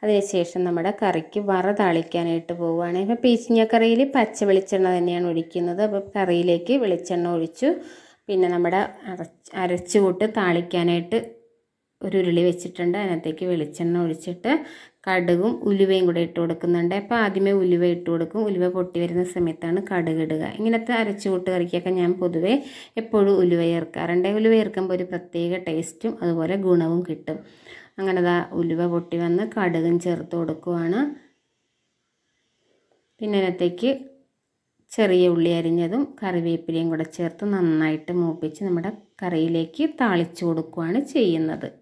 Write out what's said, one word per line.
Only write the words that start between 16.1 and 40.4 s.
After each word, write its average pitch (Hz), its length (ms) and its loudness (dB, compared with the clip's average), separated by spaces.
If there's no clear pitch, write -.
ഇട്ട് 170 140 -8
കൊടുക്കുന്നുണ്ട്. 170 600 0
അപ്പോൾ 220 240 -4
ആദ്യമേ 196 360 2
ഉലുവ 175 240 2
ഇട്ട് 175 180 -8
കൊടുക്കും. 165 360 -2
ഉലുവ 180 160 0
പൊട്ടി 180 280 -4
വരുന്ന 175 220 0
സമയത്താണ് 170 440 -2
കടുക് 165 340 0
ഇടുക. 156 200 -2
ഇങ്ങനത്തെ 226 420 0
അരച്ചുകൂട്ട് 196 540 -2
കറിക്കൊക്കെ 175 460 -2
ഞാൻ 175 200 2
പൊതുവേ 175 320 0
എപ്പോഴും 208 300 4
ഉലുവ 175 180 4
ചേർക്കാറുണ്ട്. 170 580 -2
ഉലുവ 220 200 4
ചേർക്കുമ്പോൾ 190 400 -2
ഒരു 180 140 -4
പ്രത്യേക 175 560 -4
ടേസ്റ്റും 170 440 -4
അതുപോലെ 170 340 0
ഗുണവും 170 420 4
കിട്ടും. 156 320 -8
അങ്ങനെ 185 280 0
ദാ 175 80 4
ഉലുവ 165 320 0
പൊട്ടി 170 320 -2
വന്ന് 175 220 2
കടുകും 170 400 2
ചേർത്ത് 170 340 -4
കൊടുക്കുവാണ്. 170 600 -2
പിന്നെ 208 220 0
അതിനകത്തേക്ക് 185 520 0
ചെറിയ 185 320 4
ഉള്ളി 170 240 2
അരിഞ്ഞതും 170 440 0
കറിവേപ്പിലയും 165 720 -2
കൂടെ 160 140 -4
ചേർത്ത് 170 280 -4
നന്നായിട്ട് 156 640 0
മൂപ്പിച്ച് 160 480 -2
നമ്മുടെ 180 240 -2
കറിയിലേക്ക് 165 640 -2
താളിച്ചു 175 480 0